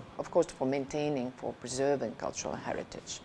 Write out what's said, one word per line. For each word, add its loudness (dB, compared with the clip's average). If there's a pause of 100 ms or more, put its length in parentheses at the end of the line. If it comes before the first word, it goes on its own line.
(180)
of -4
course, 6
for -2
maintaining, 2
for -4
preserving 2
cultural -2
heritage. -6